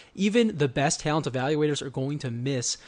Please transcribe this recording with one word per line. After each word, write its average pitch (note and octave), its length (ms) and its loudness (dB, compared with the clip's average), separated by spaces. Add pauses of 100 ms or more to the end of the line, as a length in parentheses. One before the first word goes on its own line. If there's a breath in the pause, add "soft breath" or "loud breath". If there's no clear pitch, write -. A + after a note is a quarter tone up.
(140 loud breath)
even G#3+ 420 4
the D3 100 2
best C#3+ 340 0
talent D3+ 300 0
evaluators D3 520 0
are C#3 80 -8
going C3+ 300 -4
to C3 100 -6
miss B2 580 -4